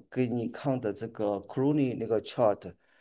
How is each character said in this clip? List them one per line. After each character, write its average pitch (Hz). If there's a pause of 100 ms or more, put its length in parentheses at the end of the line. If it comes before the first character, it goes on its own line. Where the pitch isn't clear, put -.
给 127
你 120
看 131
的 107
这 113
个 104 (100)
Clooney 135
那 110
个 107
chart， 104 (280)